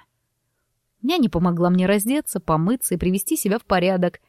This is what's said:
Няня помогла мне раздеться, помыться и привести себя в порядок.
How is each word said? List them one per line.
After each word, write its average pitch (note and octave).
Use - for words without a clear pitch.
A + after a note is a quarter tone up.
Няня C#4+
помогла F3
мне F3+
раздеться, G#3
помыться E3+
и -
привести F#3
себя G#3
в -
порядок. F3+